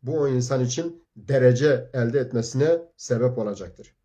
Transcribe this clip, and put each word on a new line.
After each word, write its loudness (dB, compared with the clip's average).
bu -6
o 0
insan -2
için -4
derece 2
elde 0
etmesine 0
sebep -2
olacaktır. -10